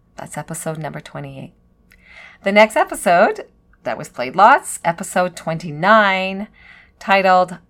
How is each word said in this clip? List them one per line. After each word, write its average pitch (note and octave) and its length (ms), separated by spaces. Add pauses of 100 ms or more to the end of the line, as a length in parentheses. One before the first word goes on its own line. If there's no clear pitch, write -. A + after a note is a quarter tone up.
(160)
That's - 240
episode D#3+ 400
number D3+ 220
twenty-eight. C#3 520 (880)
The G3 100
next G#3+ 240
episode D#4 720 (380)
that A#2 160
was D3 100
played B2+ 260
lots, A#3+ 480
episode F3+ 520
twenty-nine, F#3+ 1120 (500)
titled F#3 640 (100)